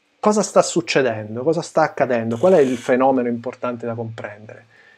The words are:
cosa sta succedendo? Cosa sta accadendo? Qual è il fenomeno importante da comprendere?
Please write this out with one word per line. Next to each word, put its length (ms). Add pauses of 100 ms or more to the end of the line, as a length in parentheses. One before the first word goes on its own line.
(180)
cosa 240
sta 200
succedendo? 800
Cosa 180
sta 220
accadendo? 560
Qual 140
è 80
il 180
fenomeno 500
importante 560
da 100
comprendere? 720 (320)